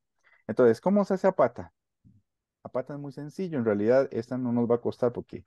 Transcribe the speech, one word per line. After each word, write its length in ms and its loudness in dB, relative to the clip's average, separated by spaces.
Entonces, 340 4
¿cómo 240 2
se 100 -4
hace 120 0
a 60 2
pata? 420 -2
A 80 -16
pata 240 -6
es 60 -12
muy 120 -12
sencillo, 460 -8
en 80 -2
realidad 460 2
esta 260 -6
no 140 -4
nos 180 0
va 60 2
a 40 -2
costar 320 -4
porque, 340 -12